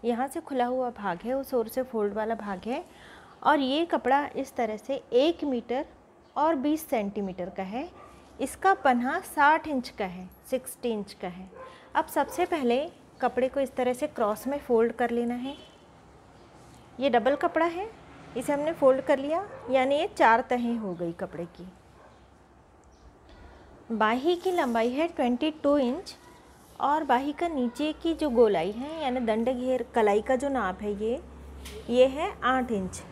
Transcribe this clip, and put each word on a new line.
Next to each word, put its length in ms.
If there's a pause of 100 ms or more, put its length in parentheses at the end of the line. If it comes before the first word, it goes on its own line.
यहाँ 240
से 140
खुला 240
हुआ 260
भाग 320
है, 100
उस 200
ओर 140
से 160
fold 300
वाला 220
भाग 320
है। 160 (600)
और 160
ये 260
कपड़ा 400 (100)
इस 200
तरह 220
से 240 (120)
एक 320
मीटर 400 (500)
और 220
बीस 320
centimeter 600
का 160
है। 240 (520)
इसका 340
पन्हा 500
साठ 420
इंच 220
का 180
है, 220 (200)
सिक्सटी 420
इंच 220
का 160
है। 200 (460)
अब 140
सबसे 380
पहले 380 (360)
कपड़े 280
को 100
इस 160
तरह 180
से 160
cross 380
में 120
fold 340
कर 180
लेना 260
है। 200 (1400)
ये 100
double 280
कपड़ा 300
है, 220 (460)
इसे 180
हमने 200
fold 280
कर 180
लिया, 240 (280)
यानी 240
ये 140
चार 320
तहें 360
हो 160
गई 200
कपड़े 380
की। 160 (2250)
बाही 440
की 160
लंबाई 380
है 200
ट्वेंटी 440
टू 240
inch 360 (680)
और 240
बाही 300
का 140
नीचे 460
की 200
जो 160
गोलाई 420
है, 300
यानी 200
दंड 280
घेर 360 (100)
कलाई 260
का 140
जो 140
नाप 320
है 140
ये, 260 (680)
ये 180
है 220 (160)
आठ 260
inch। 300 (100)